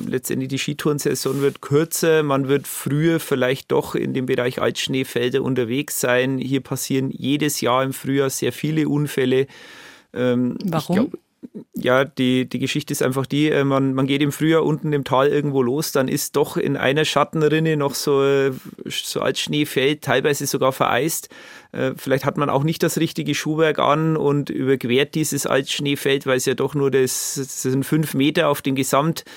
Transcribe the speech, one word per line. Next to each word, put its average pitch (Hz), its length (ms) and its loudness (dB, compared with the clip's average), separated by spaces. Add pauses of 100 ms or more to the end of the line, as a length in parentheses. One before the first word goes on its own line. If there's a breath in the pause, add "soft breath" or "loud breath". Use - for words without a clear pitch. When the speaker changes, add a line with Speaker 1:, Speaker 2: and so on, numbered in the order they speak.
Speaker 1:
letztendlich, 131 400 -4
die 135 100 -6
Skitourensaison 143 800 -2
wird 139 220 0
kürzer, 156 640 2
man 139 240 0
wird 139 180 0
früher 156 540 0
vielleicht 127 500 -2
doch 139 240 0
in - 180 -2
dem 127 140 -2
Bereich 123 340 0
Altschneefelder 131 800 0
unterwegs 131 600 -2
sein. 131 380 2
Hier 131 240 -2
passieren 135 500 -2
jedes 147 480 -2
Jahr 127 240 2
im 135 80 -2
Frühjahr 135 360 0
sehr 127 240 -2
viele 151 360 -2
Unfälle. 135 580 2 (640 loud breath)
Ähm, 123 520 0
ich 175 80 -2
Speaker 2:
Warum? 165 240 -2
Speaker 1:
glaub, 247 220 0 (560)
ja, 127 300 4
die, 127 420 0
die 123 120 -6
Geschichte 135 340 -4
ist - 100 -2
einfach 131 220 0
die, 147 240 2
äh, 143 160 2
man, 135 300 2
man 135 120 2
geht 139 140 0
im 143 100 2
Frühjahr 156 320 2
unten 151 300 0
im 143 120 0
Tal 135 240 4
irgendwo 143 340 2
los, 135 280 0
dann 135 160 2
ist - 300 -2
doch 151 220 2
in 139 180 0
einer 147 300 2
Schattenrinne 156 720 2
noch 139 160 0
so, 139 280 2
äh, 139 300 2 (320)
so - 380 -6
Altschneefeld, 147 800 0
teilweise 139 440 0
sogar 131 260 0
vereist. 135 580 -2 (420 loud breath)
Äh, 131 240 -2
vielleicht 131 300 -2
hat 143 100 -2
man 143 140 0
auch 139 120 2
nicht 160 200 0
das 160 160 0
richtige 147 360 -2
Schuhwerk 156 440 0
an 156 400 2
und 143 320 0
überquert 131 640 0
dieses 143 320 -2
Altschneefeld, 139 800 0
weil 131 100 2
es 131 80 0
ja 131 100 0
doch 135 200 -2
nur 139 160 2
das, 131 460 0
das 135 260 -8
sind 135 240 0
fünf 156 260 0
Meter 147 380 2
auf 143 100 0
dem 135 140 -2
Gesamt-, 143 500 0 (120)